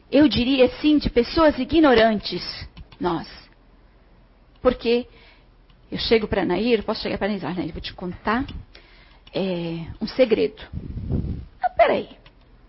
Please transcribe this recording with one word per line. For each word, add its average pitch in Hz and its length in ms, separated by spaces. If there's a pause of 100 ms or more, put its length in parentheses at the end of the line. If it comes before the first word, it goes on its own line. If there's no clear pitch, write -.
(100)
Eu 294 180
diria 247 360
assim, 302 340
de - 120
pessoas 294 480
ignorantes, 233 840 (560)
nós. 165 300 (1300)
Porque 247 460 (880)
eu - 60
chego 220 280
pra 202 180
Nair, 202 380
posso 226 200
chegar 185 160
pra 202 100
Nair, 202 160
"Olha, 156 100
Nair, 170 180
vou 175 100
te - 100
contar, 208 520 (920)
é, 170 500 (160)
um 220 60
segredo." - 560 (1000)
Ah, 719 80
peraí. - 380 (600)